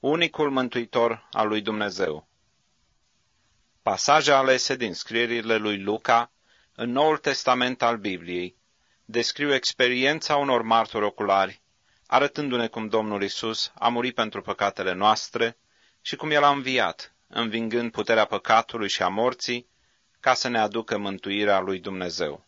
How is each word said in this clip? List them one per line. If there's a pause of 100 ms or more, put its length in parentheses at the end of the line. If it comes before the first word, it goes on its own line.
unicul
mântuitor
al
lui
Dumnezeu. (1500)
Pasaje
alese
din
scrierile
lui
Luca (420)
în
Noul
Testament
al
Bibliei (480)
descriu
experiența
unor
martori
oculari, (440)
arătându-ne
cum
Domnul
Isus
a
murit
pentru
păcatele
noastre (440)
și
cum
El
a
înviat, (120)
învingând
puterea
păcatului
și
a
morții, (520)
ca
să
ne
aducă
mântuirea
lui
Dumnezeu.